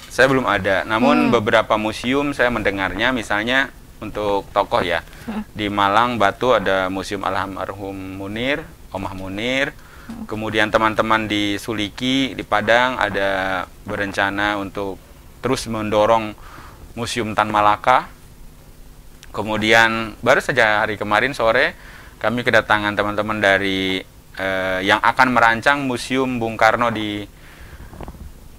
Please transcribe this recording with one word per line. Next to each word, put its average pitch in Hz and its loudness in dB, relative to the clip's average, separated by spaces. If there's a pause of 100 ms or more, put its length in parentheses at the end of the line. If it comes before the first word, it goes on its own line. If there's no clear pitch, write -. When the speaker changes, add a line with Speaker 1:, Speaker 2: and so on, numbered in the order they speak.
(100)
Speaker 1:
saya 127 6
belum 131 2
ada. 98 2
Namun 123 4
Speaker 2:
Hmm. - 2
Speaker 1:
beberapa 110 4
museum 127 -2
saya 123 2
mendengarnya, 101 -2
misalnya 120 -2 (320)
untuk 104 -4
tokoh 104 0
ya. 85 -2 (300)
Speaker 2:
Hmm. 208 -8
Speaker 1:
Di 104 -4
Malang, 104 2
Batu 104 2
ada 95 0
Museum 95 -8
Almarhum 98 -6 (240)
Munir, 123 -6 (240)
Omah 95 -8
Munir. 113 -4 (400)
Speaker 2:
Hmm. - -14
Speaker 1:
Kemudian 107 -2
teman-teman 110 2
di 104 0
Suliki, 117 -4
di 101 -10
Padang 113 2
ada 98 -2 (240)
berencana 101 -2
untuk 98 -8 (400)
terus 123 -4
mendorong 107 2 (640)
Museum 113 -4
Tan 107 2
Malaka. 107 2 (1200)
Kemudian, 110 2
baru 139 2
saja 110 2
hari 107 -4
kemarin 107 0
sore, 127 2 (480)
kami 117 -2
kedatangan 107 2
teman-teman 104 -2
dari, 95 2 (320)
eh, 95 -2
yang 104 4
akan 127 4
merancang 117 4
Museum 127 -2
Bung 113 -4
Karno 117 4
di, 104 -6 (1300)